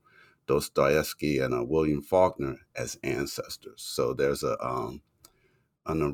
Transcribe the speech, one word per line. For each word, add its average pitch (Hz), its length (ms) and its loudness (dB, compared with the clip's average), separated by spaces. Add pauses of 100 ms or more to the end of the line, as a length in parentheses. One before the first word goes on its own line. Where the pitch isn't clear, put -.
(480)
Dostoevsky, 73 880 2
and, 64 160 0
uh, 62 100 -2
William 76 380 2
Faulkner 90 560 2 (180)
as 60 280 -6
ancestors. - 800 -6
So 64 300 -2
there's 69 300 0
a, 65 220 -2
um, 62 360 -6 (840)
and 80 180 0
a 71 100 0